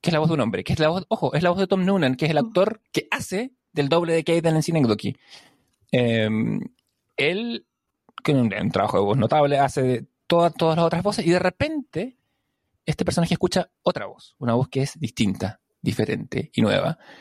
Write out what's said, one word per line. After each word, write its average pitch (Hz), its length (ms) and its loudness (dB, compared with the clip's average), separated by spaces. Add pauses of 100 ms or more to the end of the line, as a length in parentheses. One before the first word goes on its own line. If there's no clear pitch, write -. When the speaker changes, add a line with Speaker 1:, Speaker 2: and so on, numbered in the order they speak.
Speaker 1:
que - 100 -2
es - 20 -2
la 156 60 2
voz 156 100 2
de 170 60 2
un 147 60 0
hombre, 101 240 -2
que - 80 -4
es - 80 -2
la 156 80 4
voz, 180 200 -2
ojo, 170 260 -2
es 151 80 0
la 175 80 2
voz 175 100 -2
de 190 80 0
Tom 190 160 0
Noonan, 170 320 2
que 160 80 -2
es 151 80 2
el 156 100 2
Speaker 2:
Mm. 233 40 -2
Speaker 1:
actor 233 340 2 (120)
que - 180 -2
hace 240 420 -6 (200)
del 143 160 0
doble 165 260 2
de 160 100 0
Kate 170 240 2
en 156 140 2
Synecdoche. 120 520 0 (760)
Em, 113 680 0 (560)
él, 214 500 -4 (580)
que 156 80 0
un, 120 200 2
un 98 180 -2
trabajo 98 280 0
de 98 60 2
voz 104 120 2
notable, 143 420 2
hace 139 240 0
de 127 240 -2 (200)
todas, 170 280 2
todas 160 220 0
las 170 80 2
otras 165 180 0
voces 202 220 -2
y 165 60 2
de 180 80 4
repente 254 760 -4 (680)
este - 200 -4
personaje 170 300 0
escucha 180 360 -2 (120)
otra 131 240 -2
voz, - 320 -20
una 120 160 0
voz 123 140 0
que 135 140 -2
es - 160 -6
distinta, 110 600 -2 (200)
diferente - 760 -4
y 117 80 2
nueva, 101 360 0 (220)